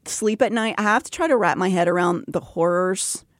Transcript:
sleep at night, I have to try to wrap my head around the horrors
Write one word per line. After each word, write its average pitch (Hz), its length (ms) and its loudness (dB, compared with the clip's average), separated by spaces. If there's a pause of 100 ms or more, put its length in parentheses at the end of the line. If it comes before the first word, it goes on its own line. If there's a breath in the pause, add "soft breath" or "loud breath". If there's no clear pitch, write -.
sleep 214 380 -2
at 240 100 2
night, 226 240 -2
I 214 60 -2
have 214 220 2
to - 60 -14
try 320 180 -2
to 269 80 4
wrap 180 200 2
my 185 140 0
head 175 180 2
around 175 400 0
the 175 120 -2
horrors 180 840 -2 (140)